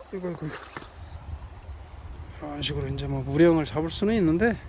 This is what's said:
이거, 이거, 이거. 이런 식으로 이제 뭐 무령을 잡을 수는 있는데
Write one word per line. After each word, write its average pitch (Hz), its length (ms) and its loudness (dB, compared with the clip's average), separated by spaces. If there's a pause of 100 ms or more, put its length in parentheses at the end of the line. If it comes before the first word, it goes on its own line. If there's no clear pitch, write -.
(120)
이거, 180 180 -6
이거, 156 160 -8
이거. 147 100 -8 (1800)
이런 147 240 -8
식으로 143 260 -2
이제 139 180 -4
뭐 135 160 -2
무령을 156 420 8
잡을 151 260 -2
수는 208 260 2
있는데 180 420 4 (100)